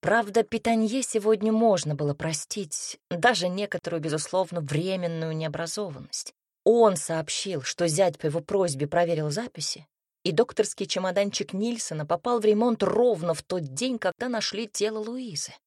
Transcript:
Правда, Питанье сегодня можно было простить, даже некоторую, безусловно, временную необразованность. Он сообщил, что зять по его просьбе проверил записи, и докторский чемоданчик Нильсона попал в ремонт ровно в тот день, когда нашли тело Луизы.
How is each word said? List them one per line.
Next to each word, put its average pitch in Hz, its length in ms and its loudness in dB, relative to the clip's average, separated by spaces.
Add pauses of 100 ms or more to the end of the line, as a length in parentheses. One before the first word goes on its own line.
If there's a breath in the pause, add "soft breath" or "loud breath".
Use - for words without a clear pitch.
Правда, 208 400 2
Питанье 226 600 0
сегодня 214 500 2
можно 202 420 4
было 147 180 0
простить, - 880 -6 (100)
даже 180 400 2
некоторую, 180 540 -6
безусловно, 170 580 -2
временную 165 720 -4
необразованность. 160 1000 -8 (300)
Он 220 320 8
сообщил, 160 680 -4
что 175 240 -2
зять 165 320 2
по - 80 -2
его 156 140 0
просьбе 160 480 0
проверил 160 420 2
записи, 156 560 -6 (380)
и 175 80 0
докторский 202 540 0
чемоданчик 196 680 -2
Нильсона 196 520 -4
попал 220 360 0
в 208 40 -8
ремонт 220 380 4
ровно 202 520 2
в - 80 -12
тот 185 200 -4
день, 220 360 -4
когда 202 300 -4
нашли 220 400 -4
тело 214 300 -2
Луизы. 226 540 -8 (140)